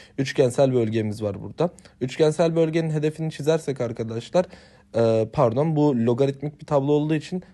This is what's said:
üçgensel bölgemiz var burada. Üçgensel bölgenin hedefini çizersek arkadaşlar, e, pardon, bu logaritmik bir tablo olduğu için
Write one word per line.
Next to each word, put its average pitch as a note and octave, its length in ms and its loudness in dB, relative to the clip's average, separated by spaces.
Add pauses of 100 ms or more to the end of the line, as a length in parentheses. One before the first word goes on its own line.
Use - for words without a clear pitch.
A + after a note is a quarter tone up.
(180)
üçgensel C3 560 2
bölgemiz G#2+ 480 -2
var G2+ 200 -6
burada. G#2+ 280 -4 (300)
Üçgensel D#3+ 560 0
bölgenin D#3+ 340 0
hedefini D#3 400 -2
çizersek D3+ 500 -2
arkadaşlar, A#2 640 -4 (500)
e, A2+ 360 2
pardon, C#3+ 440 2
bu D3 200 4
logaritmik C3+ 640 0
bir - 60 -20
tablo C#3+ 260 0
olduğu D3+ 220 2
için F3+ 280 -6 (120)